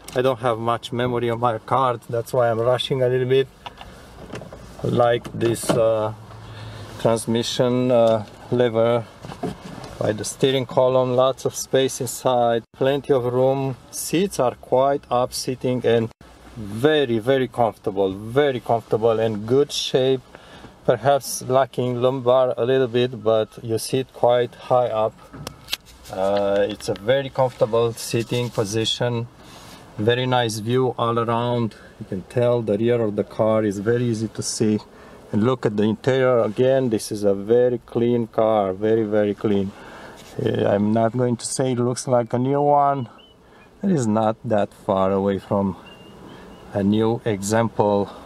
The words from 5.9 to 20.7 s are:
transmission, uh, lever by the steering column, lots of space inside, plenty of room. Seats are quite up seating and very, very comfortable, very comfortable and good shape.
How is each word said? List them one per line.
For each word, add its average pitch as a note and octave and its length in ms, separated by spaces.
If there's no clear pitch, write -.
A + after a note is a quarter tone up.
transmission, B2 920
uh, A2+ 360
lever A#2 560
by A2 140
the G#2 140
steering C3+ 400
column, B2+ 500
lots C3 300
of B2 80
space - 480
inside, A#2+ 600
plenty C#3 400
of B2 100
room. C3 540
Seats - 480
are - 180
quite C#3 540
up B2 220
seating B2+ 540
and A2+ 240
very, A#2+ 640
very B2+ 300
comfortable, G2 640
very A#2+ 480
comfortable A2+ 580
and A2 280
good C#3 260
shape. C3 480